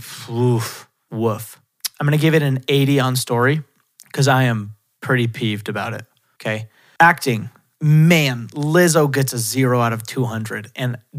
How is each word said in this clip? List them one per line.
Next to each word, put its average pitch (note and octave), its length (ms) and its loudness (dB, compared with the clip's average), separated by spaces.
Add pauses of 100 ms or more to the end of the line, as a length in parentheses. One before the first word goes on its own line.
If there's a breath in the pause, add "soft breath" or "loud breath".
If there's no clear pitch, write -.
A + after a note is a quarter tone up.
(320)
oof, A#2 560 -2 (220)
woof. A2+ 500 -4 (400)
I'm D3 60 -2
gonna D3 120 2
give D3+ 180 2
it D#3 80 4
an C3 240 -2
eighty C#3 320 2
on B2+ 160 0
story B2+ 480 0 (500)
'cause C3+ 140 2
I C3 160 4
am G#2+ 320 -2 (260)
pretty B2 260 0
peeved A2 400 -6
about G#2 260 -6
it, G#2 120 -14 (300)
okay? A2 340 -8 (300 soft breath)
Acting, C3+ 500 2 (320)
man, D3+ 720 4
Lizzo D#3 580 2
gets C3+ 220 -2
a B2 40 -6
zero B2 440 0
out A#2 120 0
of A2+ 120 -8
two C3 200 -4
hundred, A2 500 -8
and B2 220 -6 (220)